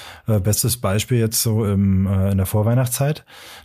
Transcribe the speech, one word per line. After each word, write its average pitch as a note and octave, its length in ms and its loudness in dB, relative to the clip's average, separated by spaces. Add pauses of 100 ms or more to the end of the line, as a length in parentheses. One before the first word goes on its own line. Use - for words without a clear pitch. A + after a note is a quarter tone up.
(260)
äh, G#2+ 140 2
bestes G#2 360 0
Beispiel G#2+ 420 -2
jetzt A2+ 220 0
so A2 240 0
im, G2 420 2
äh, G2 260 2
in G2 40 0
der F#2+ 100 0
Vorweihnachtszeit, B2 800 0 (400)